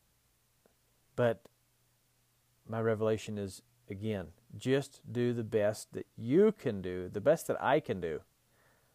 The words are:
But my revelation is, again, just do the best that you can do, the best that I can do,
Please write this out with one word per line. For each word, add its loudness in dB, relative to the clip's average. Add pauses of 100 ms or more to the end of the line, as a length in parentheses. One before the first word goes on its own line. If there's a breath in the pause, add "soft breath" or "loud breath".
(1160)
But 0 (1300)
my -4
revelation 0
is, -8 (260)
again, -4 (300)
just 0 (100)
do 0
the -2
best 0
that -10 (100)
you 4
can -2
do, -4
the -6
best 4
that -2
I 4
can -4
do, -4 (760 soft breath)